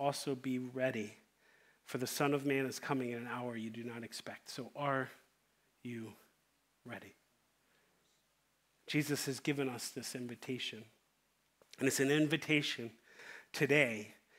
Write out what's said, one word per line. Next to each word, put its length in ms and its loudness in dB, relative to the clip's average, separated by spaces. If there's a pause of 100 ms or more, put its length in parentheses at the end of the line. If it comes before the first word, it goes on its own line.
also 340 0
be 240 -2
ready, 560 -2 (720)
for 140 -4
the 100 0
Son 260 2
of 100 0
Man 220 2
is 140 -4
coming 320 0
in 60 -4
an 100 -8
hour 280 -4
you 140 -4
do 140 -8
not 180 -8
expect." 480 -10
So 240 -8
are 380 0 (720)
you 300 -8 (680)
ready? 300 -14 (1700)
Jesus 380 2
has 140 -2
given 280 2
us 200 -6
this 260 -8
invitation. 680 -6 (960)
And 80 4
it's 100 4
an 140 6
invitation 800 2 (600)
today. 640 4 (240)